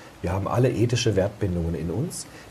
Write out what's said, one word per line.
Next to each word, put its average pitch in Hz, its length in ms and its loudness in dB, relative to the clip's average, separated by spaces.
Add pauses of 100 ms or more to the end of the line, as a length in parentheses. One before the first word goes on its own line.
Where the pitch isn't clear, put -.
(240)
Wir 87 100 -2
haben 95 140 -2
alle 123 240 4
ethische 117 440 2
Wertbindungen 90 600 0
in 80 160 -4
uns, 123 340 -4 (260)